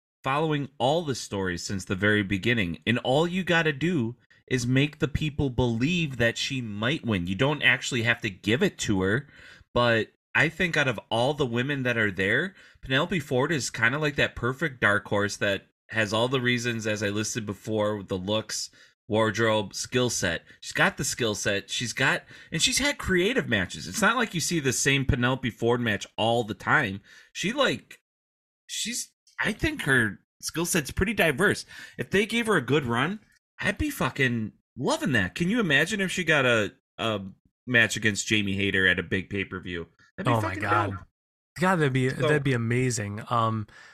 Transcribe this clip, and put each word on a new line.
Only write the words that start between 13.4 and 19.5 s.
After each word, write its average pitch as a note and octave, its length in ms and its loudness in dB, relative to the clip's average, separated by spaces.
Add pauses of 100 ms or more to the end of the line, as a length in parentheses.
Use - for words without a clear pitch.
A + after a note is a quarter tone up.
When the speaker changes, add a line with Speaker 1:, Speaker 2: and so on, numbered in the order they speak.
Speaker 1:
is C#3 180 -2
kinda A#2+ 280 0
like D3+ 200 -2
that B2 180 0
perfect C3+ 440 -4
dark G#2 280 2
horse G2+ 300 0
that G2 300 -2 (220)
has G#2+ 240 0
all A2+ 140 2
the C3 140 0
reasons, A#2+ 440 -2
as G#2+ 160 -2
I G#2 80 0
listed A2 360 -4
before, G#2+ 520 -2
with F#2+ 120 -10
the G2 80 -2
looks, G#2 520 -4 (380)
wardrobe, A2 680 2